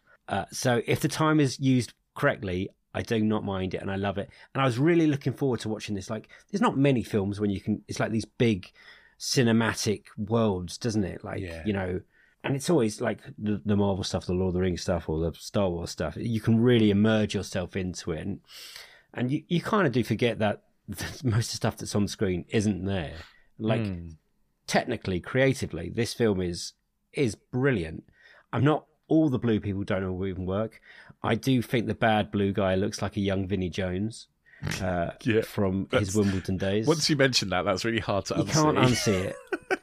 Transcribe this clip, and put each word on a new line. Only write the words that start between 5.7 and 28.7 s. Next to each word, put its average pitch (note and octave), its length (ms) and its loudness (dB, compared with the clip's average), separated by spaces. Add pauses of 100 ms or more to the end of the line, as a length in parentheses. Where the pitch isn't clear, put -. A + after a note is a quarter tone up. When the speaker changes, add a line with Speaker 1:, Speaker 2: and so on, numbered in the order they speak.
Speaker 1:
this. G2 160 -6
Like, A2 180 -8 (220)
there's G3 100 -4
not A3+ 160 2
many C3+ 280 4
films G2+ 340 -2
when G#2 120 0
you F#2+ 100 -2
can, - 260 -4
it's - 140 -6
like A2 100 -2
these A2 140 -2
big A2+ 480 0 (480)
cinematic A2+ 880 2 (120)
worlds, G#2 600 0
doesn't G#2+ 260 0
it? F2 180 -6
Like, G2 180 -6
Speaker 2:
Yeah. E2 240 -8
Speaker 1:
you G#2+ 80 0
know, F#2 280 -2 (440)
and C3 120 -2
it's C#3 120 -4
always B2 320 2
like A2 200 -2 (180)
the, G#2 260 -2
the G#2 120 2
Marvel G2 260 2
stuff, - 240 -4
the F#2 80 0
Lord F#2 140 0
of F2 60 0
the F2+ 60 0
Rings F#2 220 0
stuff, F2 260 -2
or D#2+ 120 -2
the E2 180 0
Star G2 320 0
Wars E2+ 200 -6
stuff. D#2 260 -6
You A2+ 240 -4
can A2+ 200 4
really A#2 300 6
immerse G#2+ 440 4
yourself F#2 420 -4
into F#2 360 -4
it. D#2 140 -6
And, G2+ 140 -6 (760)
and B2 160 -2
you, D3+ 180 -2
you E3+ 140 0
kinda G3 280 2
do A#2 120 2
forget A2+ 380 0
that G#2 220 0 (140)
<laughs> - 120 -20 (340)
most - 0 -
of B2 100 2 (200)
the - 40 -8
stuff - 200 -2
that's - 180 -6
on G2+ 140 2
screen F#2 400 -2
isn't G2+ 360 0
there. F#2 300 -4 (440)
Like, A2 280 0
Speaker 2:
Hmm. E2+ 220 -8 (580)
Speaker 1:
technically, G2 540 -2
creatively, G2+ 680 0
this A2+ 260 -4
film G#2 260 2
is, F2 320 -4 (400)
is B2+ 240 -2
brilliant. B2 680 -2 (480)
I'm A#2+ 120 2
not, D3 220 2 (200)